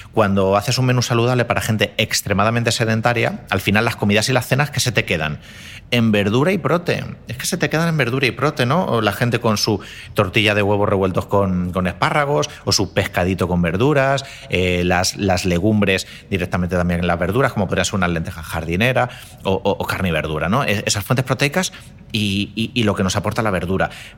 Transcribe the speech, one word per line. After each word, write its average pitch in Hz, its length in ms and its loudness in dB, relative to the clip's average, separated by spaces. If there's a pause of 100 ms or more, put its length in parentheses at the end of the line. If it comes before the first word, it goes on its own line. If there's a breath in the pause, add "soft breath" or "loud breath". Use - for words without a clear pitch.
(120 loud breath)
Cuando 98 440 4
haces 120 220 0
un 127 80 2
menú 127 140 2
saludable 120 440 2
para 98 160 -2
gente 104 360 0
extremadamente 113 760 0
sedentaria, 117 760 0
al 95 100 2
final 107 240 4
las 120 100 0
comidas 104 340 2
y 127 40 2
las 120 160 0
cenas, 139 240 0
¿qué - 80 0
se - 100 0
te 110 140 0
quedan? 78 340 -2 (540 loud breath)
En 117 180 4
verdura 104 400 4
y 196 80 0
prote. 143 460 -2 (240)
Es - 80 -6
que - 100 -8
se 190 100 -2
te 185 140 -2
quedan 165 180 2
en 160 100 0
verdura 131 280 0
y 110 60 2
prote, 139 340 0
¿no? 156 200 0
O 117 140 2
la 107 120 2
gente 120 260 0
con 110 200 2
su 104 200 0 (360 loud breath)
tortilla 104 420 2
de 104 60 2
huevos 101 260 2
revueltos 95 380 0
con, 92 440 0
con 92 160 0
espárragos, 147 640 0 (140 loud breath)
o 123 80 0
su 92 200 0
pescadito 95 540 0
con 87 160 2
verduras, 131 640 2 (240 loud breath)
eh, 90 360 0
las, 90 320 2
las 92 280 0
legumbres 95 640 2 (220 loud breath)
directamente 90 440 -2
también 87 240 0
en 87 80 0
las 87 120 0
verduras, 107 340 0
como 98 160 -2
podría 95 160 0
ser - 100 -4
unas 90 160 0
lentejas 82 340 -6
jardineras, 107 680 -2 (340 loud breath)
o, 98 80 0
o, 98 180 0
o 90 160 -2
carne 95 220 -4
y 85 40 0
verdura, 78 360 -2
¿no? 123 160 0
Es, 104 200 -2
esas - 200 -2
fuentes 127 200 0
proteicas 143 480 -2 (380 loud breath)
y, 101 460 -2
y, 110 180 -4
y 120 80 0
lo 104 140 2
que 101 80 0
nos 92 100 0
aporta 104 260 -4
la 110 120 0
verdura. 85 380 0 (280 loud breath)